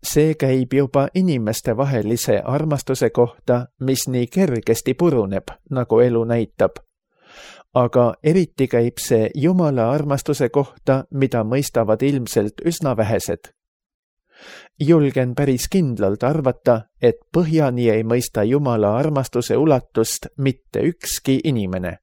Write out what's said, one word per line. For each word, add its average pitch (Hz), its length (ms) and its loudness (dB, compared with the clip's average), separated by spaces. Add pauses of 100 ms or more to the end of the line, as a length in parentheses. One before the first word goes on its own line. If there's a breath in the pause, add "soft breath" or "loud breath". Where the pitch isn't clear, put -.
See 151 320 2
käib 131 380 0
juba 139 400 2
inimestevahelise 120 1300 0
armastuse 135 640 -2
kohta, 123 560 0 (140)
mis 131 280 -2
nii 127 200 -2
kergesti 127 680 0
puruneb, 117 560 0 (200)
nagu 123 300 0
elu 117 240 4
näitab. 113 540 -2 (960 loud breath)
Aga 120 400 2 (100)
eriti 156 440 0
käib 120 340 0
see 110 340 2
Jumala 147 560 2
armastuse 143 580 -2
kohta, 135 640 -2
mida 135 320 0
mõistavad 113 600 0
ilmselt 120 600 -2
üsna 160 320 -2
vähesed. 101 540 -2 (1300 loud breath)
Julgen 139 560 2
päris 139 320 0
kindlalt 113 560 -2
arvata, 127 580 0 (200)
et 117 160 4 (160)
põhjani 151 560 2
ei 110 140 2
mõista 117 420 -2
Jumala 117 520 2
armastuse 131 600 -2
ulatust 131 800 0
mitte - 480 -4
ükski - 580 -2
inimene. 92 600 -4